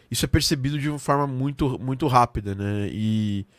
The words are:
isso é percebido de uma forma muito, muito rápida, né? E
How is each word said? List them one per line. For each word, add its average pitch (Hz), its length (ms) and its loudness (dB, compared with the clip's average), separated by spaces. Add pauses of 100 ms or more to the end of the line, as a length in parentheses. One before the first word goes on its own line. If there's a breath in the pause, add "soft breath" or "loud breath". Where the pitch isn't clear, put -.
isso - 160 -2
é - 20 -4
percebido 143 520 0
de 143 100 -2
uma 147 100 -6
forma 143 280 2
muito, 135 520 -2
muito 131 280 -2
rápida, 117 480 4
né? 101 360 -2
E 107 540 -2 (140)